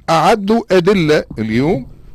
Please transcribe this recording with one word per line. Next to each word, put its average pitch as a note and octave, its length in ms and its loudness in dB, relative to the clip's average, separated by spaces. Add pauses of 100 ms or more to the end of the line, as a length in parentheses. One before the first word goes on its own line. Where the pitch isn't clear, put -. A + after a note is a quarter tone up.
أعدوا G3 520 0 (100)
أدلة F3 520 2 (160)
اليوم C3 480 -2 (280)